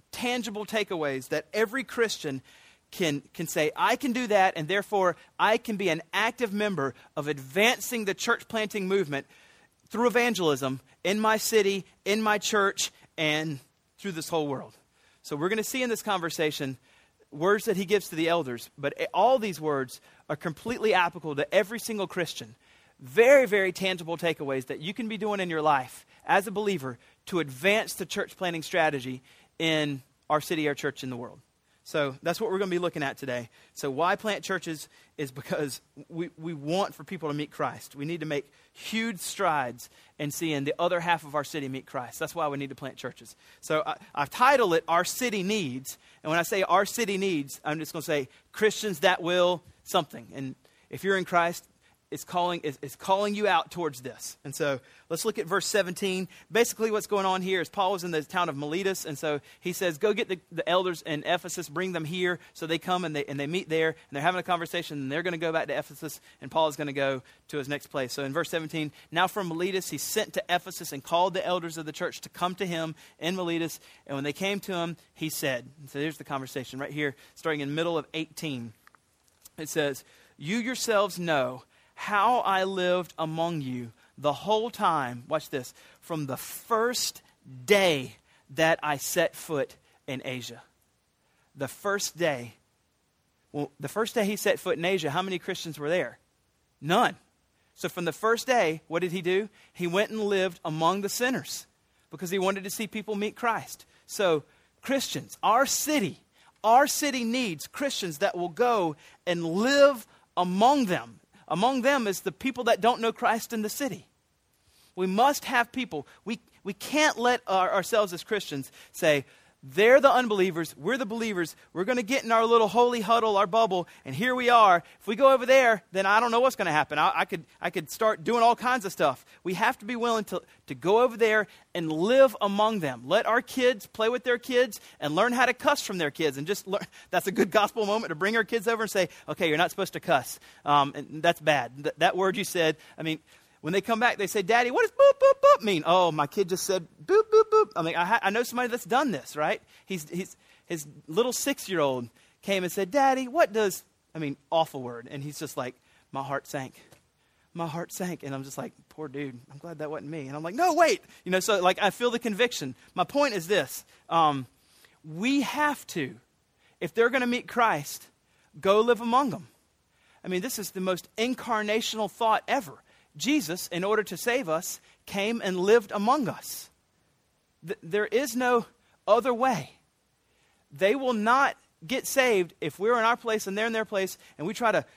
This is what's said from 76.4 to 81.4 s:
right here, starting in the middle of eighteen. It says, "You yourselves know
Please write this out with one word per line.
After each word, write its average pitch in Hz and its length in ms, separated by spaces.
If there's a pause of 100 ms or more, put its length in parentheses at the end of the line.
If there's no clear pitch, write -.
right 143 120
here, 147 240 (200)
starting 151 260
in 139 80
the 147 60
middle 165 240
of 143 160
eighteen. 143 580 (840)
It 156 100
says, 143 360 (340)
"You 156 180
yourselves 214 640
know 135 460 (340)